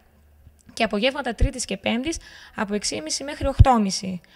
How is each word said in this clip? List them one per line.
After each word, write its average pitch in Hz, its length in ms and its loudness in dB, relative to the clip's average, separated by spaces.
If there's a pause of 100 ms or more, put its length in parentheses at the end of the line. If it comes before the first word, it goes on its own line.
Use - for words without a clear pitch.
(720)
και 226 120 -2
απογεύματα 247 500 -2
Τρίτης 269 300 -2
και 190 120 -6
Πέμπτης 247 400 -4 (380)
από 208 200 -6
έξι - 200 -4
και 214 80 -8
μισή 302 220 -8
μέχρι 294 220 -6
οκτώ 269 300 8
και 214 60 4
μισή. 185 380 -4 (160)